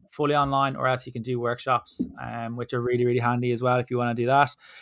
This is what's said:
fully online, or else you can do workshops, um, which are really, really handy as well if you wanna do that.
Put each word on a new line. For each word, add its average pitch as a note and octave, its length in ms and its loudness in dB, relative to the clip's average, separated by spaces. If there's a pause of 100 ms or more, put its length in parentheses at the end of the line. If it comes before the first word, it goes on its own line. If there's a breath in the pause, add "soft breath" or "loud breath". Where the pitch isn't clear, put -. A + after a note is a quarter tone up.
(100)
fully D3 240 0
online, C#3 420 0
or B2+ 120 -2
else B2+ 180 -2
you B2+ 60 -14
can B2 80 -8
do B2 180 -4
workshops, A#2+ 640 -2 (160)
um, A#2 360 -8
which A#2+ 160 -8
are B2+ 80 0
really, B2 240 2
really A#2+ 160 4
handy B2 320 2
as A#2 100 -2
well B2 160 4
if B2 120 -2
you B2 80 0
wanna A#2+ 160 0
do A#2 120 0
that. C3+ 300 4 (260 loud breath)